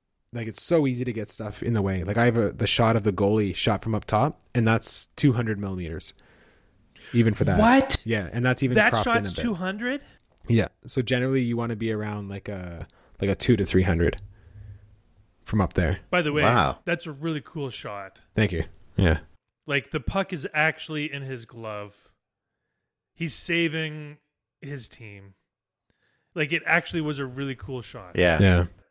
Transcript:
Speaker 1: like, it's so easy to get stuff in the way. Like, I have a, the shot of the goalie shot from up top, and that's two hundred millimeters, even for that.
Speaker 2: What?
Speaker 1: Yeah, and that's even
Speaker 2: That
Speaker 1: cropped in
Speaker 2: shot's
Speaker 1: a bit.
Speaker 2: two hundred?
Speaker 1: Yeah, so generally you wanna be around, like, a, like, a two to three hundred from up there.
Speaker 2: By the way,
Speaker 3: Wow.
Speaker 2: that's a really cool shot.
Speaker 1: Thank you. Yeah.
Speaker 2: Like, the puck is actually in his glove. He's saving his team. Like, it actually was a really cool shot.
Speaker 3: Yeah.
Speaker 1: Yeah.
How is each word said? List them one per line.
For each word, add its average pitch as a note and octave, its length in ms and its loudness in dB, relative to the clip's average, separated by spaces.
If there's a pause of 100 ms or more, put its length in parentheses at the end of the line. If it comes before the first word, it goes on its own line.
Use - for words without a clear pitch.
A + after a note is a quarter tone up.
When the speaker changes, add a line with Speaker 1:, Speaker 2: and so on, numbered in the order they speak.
(340)
Speaker 1:
like, A#2 140 -6
it's - 140 -10
so D#3+ 240 2
easy B2 200 -2
to A#2+ 80 -6
get G#2+ 160 -8
stuff - 340 -10
in A#2 100 -2
the G#2 80 2
way. F#2+ 220 0
Like, G2+ 140 -2
I A#2 80 6
have A#2 120 4
a, G#2 140 2
the - 160 -2
shot A2+ 300 4
of G2+ 60 -2
the G#2 100 2
goalie G2+ 420 2
shot - 280 -2
from A2 120 -2
up G#2 100 -4
top, A2+ 360 0 (120)
and A2+ 140 2
that's - 480 0
two C#3+ 180 4
hundred A2 260 -2
millimeters, F2+ 540 -6 (1000)
even A2+ 200 4
for - 120 2
that. D3+ 120 4
Speaker 2:
What? B3+ 460 6
Speaker 1:
Yeah, G#2+ 300 -2
and A#2+ 120 0
that's B2+ 160 2
even B2+ 140 2
Speaker 2:
That G#3+ 160 4
Speaker 1:
cropped A2 160 2
in - 60 2
Speaker 2:
shot's G3+ 180 0
Speaker 1:
a - 40 -8
bit. - 60 -6
Speaker 2:
two A#3 120 -2
hundred? G#3 480 -6 (480)
Speaker 1:
Yeah, A2+ 180 4 (200)
so C3 140 -4
generally B2+ 400 0
you A#2 140 -2
wanna A#2 220 -4
be A2 160 -2
around, G#2 340 -6
like, G2 220 -10
a, F2 360 -10 (360)
like, G2+ 80 0
a F#2+ 60 2
two - 200 4
to F#2+ 100 2
three F#2 180 4
hundred F2 340 2 (1300)
from G#2 160 2
up F2+ 120 0
there. F2 260 2 (100)
Speaker 2:
By F3+ 120 2
the D3+ 120 0
way, D3+ 100 2
Speaker 3:
Wow. G2+ 400 4
Speaker 2:
that's E3+ 240 -4
a D3+ 60 -10
really D3+ 300 -6
cool C#3+ 260 -8
shot. G2+ 500 -12 (160)
Speaker 1:
Thank G#2 160 2
you. E2 140 -2 (320)
Yeah. E2 220 4 (460)
Speaker 2:
Like, C#3+ 260 -4
the D#3 80 -4
puck F#3+ 320 -4
is C#3+ 220 -8
actually D3+ 580 -2
in C#3 120 -10
his C3 200 -10
glove. G#2+ 680 -14 (1040)
He's E3 180 -6
saving D#3 840 -4 (440)
his C#3 260 -12
team. G2+ 460 -20 (1040)
Like, D3+ 180 -2
it D#3+ 120 -2
actually E3 360 0
was D3+ 180 -4
a C#3 60 -4
really C3 300 -6
cool B2+ 260 -10
shot. G2 340 -14
Speaker 3:
Yeah. F2 240 6
Speaker 1:
Yeah. F2+ 260 8 (260)